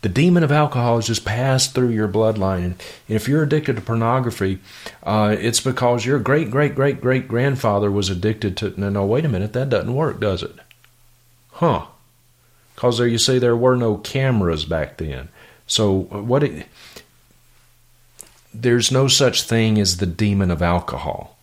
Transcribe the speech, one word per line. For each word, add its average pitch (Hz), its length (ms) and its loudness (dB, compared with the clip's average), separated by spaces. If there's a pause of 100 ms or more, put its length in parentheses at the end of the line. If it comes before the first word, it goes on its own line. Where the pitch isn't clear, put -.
the 104 80 -2
demon 165 340 4
of 143 80 2
alcohol 127 460 2
is 110 100 -2
just 113 160 -2
passed 127 500 0
through 123 180 2
your 107 180 0
bloodline. 95 560 0
And 90 180 -6 (240)
if 110 220 -2
you're 151 140 2
addicted 147 340 0
to 107 40 -8
pornography, 113 760 -2 (440)
uh, 107 360 2
it's 120 220 -2
because 120 440 0
your 135 140 0
great, 131 320 0
great, 139 240 0
great, 135 240 0
great 127 300 0
grandfather 117 600 0
was 98 200 0
addicted 98 480 -2
to, 104 200 -4
no, 101 120 -2
no, 101 160 0
wait 123 180 0
a 156 60 0
minute, 104 240 -2
that 131 160 -2
doesn't 117 260 -2
work, 147 240 -2
does 98 240 -2
it? - 120 -12 (1000)
Huh. 135 320 0 (920)
'Cause 120 220 0
there, 120 100 2
you 117 120 0
see, 127 200 2
there 120 160 4
were 123 220 4
no 113 200 2
cameras 104 680 0
back 80 320 -4
then. 71 320 -8 (360)
So 98 360 2
what 117 420 0
it, 78 240 -6 (1900)
there's 120 380 0
no 135 160 2
such 123 360 2
thing 113 360 2
as 95 180 0
the 95 80 -2
demon 98 460 0
of 80 100 -2
alcohol. - 800 -4